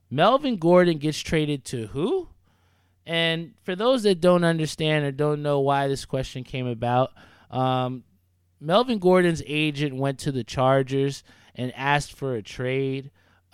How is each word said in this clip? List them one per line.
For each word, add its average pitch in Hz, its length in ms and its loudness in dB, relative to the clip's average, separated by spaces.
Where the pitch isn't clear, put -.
"Melvin 233 460 2
Gordon 175 420 4
gets 147 220 -4
traded 147 460 -2
to 117 220 -8
who?" 226 400 -4
And 165 560 -2
for 185 120 -6
those 233 280 2
that 196 180 0
don't 175 240 6
understand 156 600 0
or 139 60 -2
don't 147 300 -2
know 143 180 0
why 139 280 0
this 139 160 -4
question 131 400 -6
came 127 220 -6
about, 120 460 0
um, 127 540 -2
Melvin 214 380 2
Gordon's 180 480 4
agent 147 500 -2
went 135 220 -2
to 151 140 -4
the 127 120 -4
Chargers 135 800 0
and 123 200 -8
asked 143 380 0
for 131 220 -6
a 107 80 -4
trade. 135 680 -6